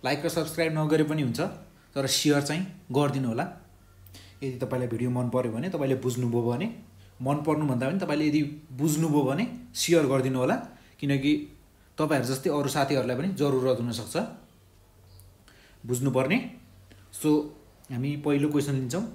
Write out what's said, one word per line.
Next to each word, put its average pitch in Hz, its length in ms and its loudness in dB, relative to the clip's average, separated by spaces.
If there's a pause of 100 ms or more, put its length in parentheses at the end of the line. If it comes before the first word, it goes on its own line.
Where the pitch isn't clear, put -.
Like 147 220 -2
र 165 40 2
subscribe 160 440 -2
नगरे 156 300 4
पनि 151 180 0
हुन्छ, 117 180 -2 (540)
तर 135 140 -2
सेयर 143 340 4
चाहिँ 156 480 -6
गरिदिनु 135 380 0
होला। 117 180 -2 (960)
यदि 127 160 -6
तपाईँलाई 123 300 -4
भिडियो 117 240 -2
मन 123 180 0
पर्यो 123 220 0
भने, 135 180 -4
तपाईँले 139 320 0
बुझ्नुभयो 120 400 0
भने, 123 260 0 (540)
मन 139 240 0
पर्नुभन्दा 147 440 0
पनि 190 100 0
तपाईँले 151 260 0
यदि 151 160 2 (380)
बुझ्नुभयो 151 420 2
भने 139 240 0 (300)
सेयर 160 320 4
गरिदिनु 131 320 2
होला, 151 160 2 (420)
किनकि 139 340 2 (680)
तपाईँहरू 147 260 2
जस्तै 135 240 -2
अरू 143 200 0
साथीहरूलाई 131 480 0
पनि 170 200 -2
जरुरत 131 480 2
हुनसक्छ 113 300 -6 (1700)
बुझ्नुपर्ने। 131 520 0 (760)
So, - 180 -2 (640)
हामी 135 240 -4 (100)
पहिलो 147 240 2
question 143 240 0
लिन्छौँ। 135 420 -2